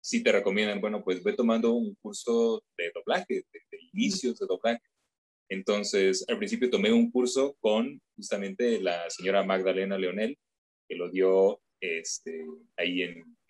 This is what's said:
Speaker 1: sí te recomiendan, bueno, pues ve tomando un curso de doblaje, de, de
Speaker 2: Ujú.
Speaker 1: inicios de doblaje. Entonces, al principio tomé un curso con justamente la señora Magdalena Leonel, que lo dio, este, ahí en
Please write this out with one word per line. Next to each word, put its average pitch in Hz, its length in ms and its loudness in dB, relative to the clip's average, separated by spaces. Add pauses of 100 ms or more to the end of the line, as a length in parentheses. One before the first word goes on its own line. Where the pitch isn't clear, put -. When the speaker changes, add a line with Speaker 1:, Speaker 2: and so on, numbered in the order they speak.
Speaker 1:
sí 117 220 -2
te 117 80 4
recomiendan, 101 500 2
bueno, 104 220 -4
pues 90 200 -2
ve 101 100 2
tomando 113 400 2
un 110 220 -2
curso 113 680 -2 (140)
de 85 160 -4
doblaje, 185 320 -4 (260)
de, - 80 -20 (120)
de - 60 -16 (200)
Speaker 2:
Ujú. 190 220 0
Speaker 1:
inicios 120 200 -2
de 98 80 -6
doblaje. 113 340 -2 (680)
Entonces, 98 800 0
al - 100 -2
principio 117 320 0
tomé 104 220 4
un 117 180 6
curso 127 500 0
con 113 400 0 (160)
justamente 104 640 -2
la 87 280 -2
señora 95 360 0
Magdalena 95 520 0
Leonel, 98 400 -2 (520)
que - 60 -8
lo 87 160 -6
dio, 95 500 4 (200)
este, 82 640 -8 (320)
ahí 90 260 -2
en 85 340 -12 (120)